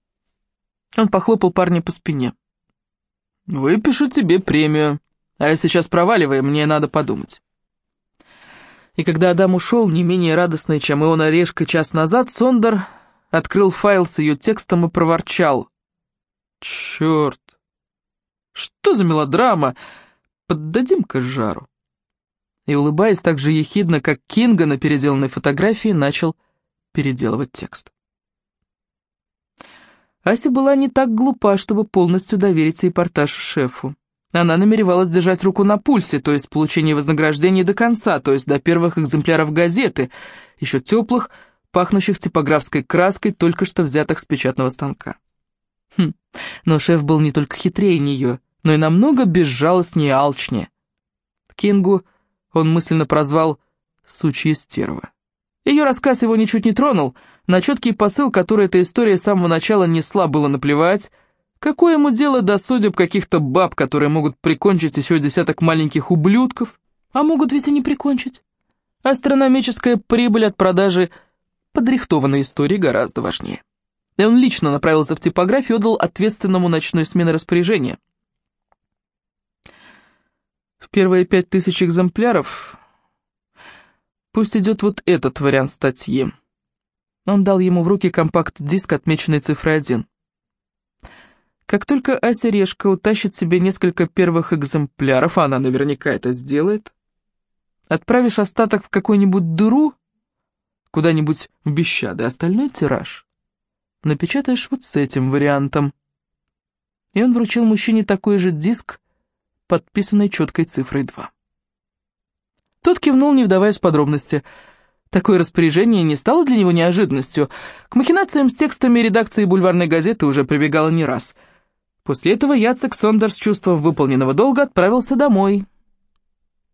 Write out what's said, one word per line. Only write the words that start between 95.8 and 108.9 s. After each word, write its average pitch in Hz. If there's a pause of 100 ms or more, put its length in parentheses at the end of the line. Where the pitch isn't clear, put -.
это 123
сделает, 147 (920)
отправишь 233
остаток 214
в -
какую-нибудь 196
дыру — 240 (960)
куда-нибудь 156 (160)
в 147
Бещады, 139
остальной 185
тираж - (760)
напечатаешь 247
вот 262
с -
этим 131
вариантом. 143 (1200)
И 196
он 247
вручил 233
мужчине 220
такой 202
же 180
диск, 170 (640)